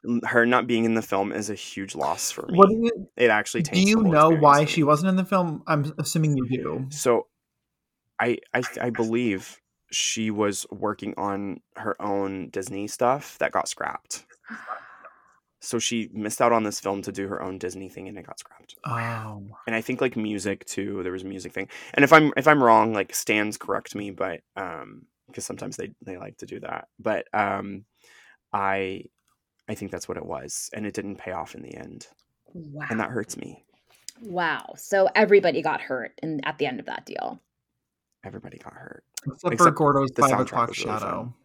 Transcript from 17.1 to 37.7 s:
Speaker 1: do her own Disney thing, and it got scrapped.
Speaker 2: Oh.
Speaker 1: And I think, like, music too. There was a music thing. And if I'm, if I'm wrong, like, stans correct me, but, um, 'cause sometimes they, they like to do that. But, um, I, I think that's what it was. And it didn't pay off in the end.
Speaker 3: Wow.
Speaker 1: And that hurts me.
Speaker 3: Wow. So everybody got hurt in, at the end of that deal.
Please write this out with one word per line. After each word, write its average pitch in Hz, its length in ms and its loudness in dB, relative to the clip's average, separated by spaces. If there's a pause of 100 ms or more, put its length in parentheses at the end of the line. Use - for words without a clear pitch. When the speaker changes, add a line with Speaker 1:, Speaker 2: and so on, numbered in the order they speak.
Speaker 1:
do 98 160 -6
her 98 140 -8
own 92 160 -8
Disney 92 320 -8
thing, 95 180 -14
and 101 100 -14
it 87 80 -16
got - 140 -18
scrapped. - 360 -20 (100)
Speaker 2:
Oh. 113 600 -8 (220)
Speaker 1:
And 113 80 -4
I 113 60 -2
think, 127 180 -6
like, 131 160 0
music 104 500 -4
too. 98 380 -6
There 90 80 -4
was 92 120 -8
a 95 40 -12
music 98 240 -12
thing. 98 160 -8 (260)
And 139 120 8
if 139 80 10
I'm, 156 240 10
if 135 100 4
I'm 147 160 8
wrong, 110 300 6
like, 98 200 -2
stans 107 440 -2
correct - 360 -6
me, 101 180 -8
but, 92 280 -6 (160)
um, 80 500 -12 (280)
'cause - 120 -10
sometimes - 300 -10
they, 101 160 -10 (100)
they 92 160 -14
like 104 200 -16
to - 80 -16
do - 160 -14
that. - 260 -10 (100)
But, 107 360 -4
um, 101 500 -2 (720)
I, 98 500 -2 (680)
I 107 60 -6
think 98 160 -10
that's - 180 -10
what 87 80 -6
it 78 80 -12
was. 76 480 -10
And 107 120 -8
it 101 80 -8
didn't 98 240 -8
pay - 140 -12
off 85 240 -10
in - 60 -16
the - 160 -16
end. - 300 -18 (460)
Speaker 3:
Wow. 151 360 -14
Speaker 1:
And 110 100 -4
that 107 120 -4
hurts 113 260 -6
me. - 260 -16 (580)
Speaker 3:
Wow. 170 540 -4
So 190 400 2
everybody 185 460 6
got 156 180 -2
hurt - 420 -8
in, 156 220 -6
at 147 140 -6
the 143 80 0
end 127 160 -6
of - 60 -14
that - 180 -10
deal. - 340 -8 (840)